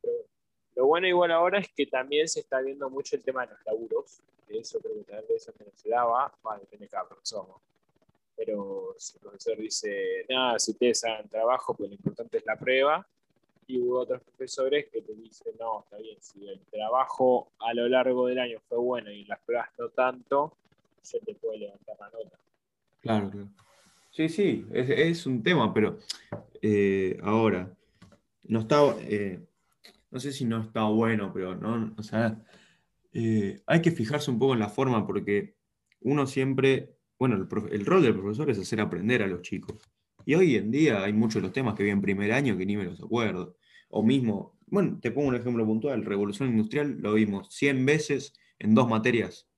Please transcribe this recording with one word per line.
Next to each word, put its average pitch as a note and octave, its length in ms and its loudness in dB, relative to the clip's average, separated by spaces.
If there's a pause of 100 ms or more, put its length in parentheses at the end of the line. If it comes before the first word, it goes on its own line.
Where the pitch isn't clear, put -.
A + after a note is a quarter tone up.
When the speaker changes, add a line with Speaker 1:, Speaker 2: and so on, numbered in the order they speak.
Speaker 1:
Pero A#4+ 120 -2
bueno, A#4 140 -6 (480)
lo B2+ 100 4
bueno E3+ 200 4
igual F3 260 4
ahora F3 260 4
es F#3+ 100 -4
que - 180 -2
también C#3+ 420 0
se D#3+ 120 -4
está C3+ 200 -2
viendo C3+ 300 -6
mucho C#3 260 -6
el B2 60 -10
tema C3 240 -4
de - 60 -20
los - 140 -20
laburos, A2+ 560 -2 (260)
que - 100 -8
eso - 220 -6
creo A2 140 -8
que G#2+ 100 -10
tal G#2+ 240 -14
vez - 200 0
antes - 180 -20
no - 100 -20
se G#2+ 140 -8
daba, A#2+ 420 2 (140)
va, G#2+ 120 -8
depende G2+ 280 -20
de - 40 -20
cada F#2 180 -8
profesor, F#2+ 400 -12
¿no? F#2+ 140 -20 (720)
Pero G2 640 -6
si - 180 -18
el - 40 -20
profesor G#2+ 380 -8
dice, G2 680 -6
"Nada, B2+ 300 0
si - 140 -2
ustedes A#2+ 320 2
hagan A2 240 -6
trabajo, A#2 480 0
pues G#2 140 -8
lo G2+ 60 -18
importante A2+ 420 -8
es G#2+ 80 -4
la A2 100 -2
prueba", C3+ 500 0 (600)
y B2+ 120 -4
hubo B2 220 0
otros B2+ 220 -6
profesores C3+ 680 -4
que A2+ 120 -8
te G#2+ 120 -14
dicen, A2 460 -16
"No, A2 240 -6
está G#2 140 -20
bien, A2 240 -18
si G2+ 260 -20
el F#2+ 120 -16 (100)
trabajo B2+ 880 0
a A#2 160 -4
lo A#2+ 140 0
largo B2+ 400 2
del B2+ 100 -2
año A#2+ 200 -4 (100)
fue A#2+ 100 -4
bueno A#2+ 340 -4
y G#2 100 -18
en G2+ 60 -20
las G2+ 120 -10
pruebas A#2 280 -4 (100)
no A#2+ 120 -8
tanto, C3 680 -2 (460)
se - 180 -8
te G#2+ 140 -16
puede A2 240 -8
levantar G#2 420 -16
la G#2 100 -18
nota". A2+ 280 -16 (640)
Speaker 2:
Claro, G#2 300 -2
claro. G2+ 180 -14 (640)
Sí, D#3+ 180 0
sí, E3 440 0
es, B2+ 180 0
es E3 360 2
un B2+ 160 -2
tema, B2+ 300 2
pero, G#2+ 260 0 (640)
eh, G2 600 2
ahora, G2+ 540 2 (680)
no A2+ 160 0
está, C3 420 4
eh, G2+ 440 -4 (640)
no B2+ 100 -8
sé C#3 120 -8
si C3 120 -6
no A2+ 180 0
está A2 220 -2
bueno, G#2+ 480 2
pero F#2 220 -6
no, A2 420 -4
o G#2+ 60 -10
sea, A2 400 -2 (680)
eh, A2 540 0
hay E3 160 4
que E3+ 100 4
fijarse C#3 380 -2
un A#2+ 80 0
poco C3 160 4
en A#2 60 2
la G#2 80 0
forma, A#2+ 380 2
porque G2+ 500 -2 (440)
uno C#3+ 260 2
siempre, C3 720 0 (220)
bueno, A#2+ 180 2
el F#2 120 -4
profe-, G#2 240 -4
el G2+ 140 -2
rol F3 160 6
del A2+ 120 6
profesor G#2+ 360 -2
es G#2+ 80 0
hacer G2+ 220 -4
aprender G#2 420 0
a G2+ 60 0
los F2+ 140 -4
chicos. - 360 -10 (480)
Y C3 80 2
hoy E3 220 6
en G2+ 140 0
día B2+ 320 4
hay G2+ 100 0
muchos A2 240 2
de G2+ 60 2
los F#2 100 -4
temas B2 220 0
que G2 100 -2
vi G#2 60 4
en G2+ 120 2
primer G2+ 300 0
año B2 260 0
que F#2+ 80 -4
ni G2+ 100 -2
me G#2 80 -4
los E2+ 180 -10
acuerdo. F2+ 540 -2 (320)
O G#2+ 140 -2
mismo, A2+ 640 0
bueno, - 340 0
te A#2+ 100 -2
pongo C#3 180 0
un B2+ 80 2
ejemplo A#2 300 -2
puntual, A2+ 380 0
Revolución G2+ 460 -2
Industrial A#2+ 500 0
lo G#2 140 0
vimos G#2 400 2
cien C3 320 2
veces D3 480 0 (240)
en G#2+ 160 4
dos B2 140 6
materias A2 680 0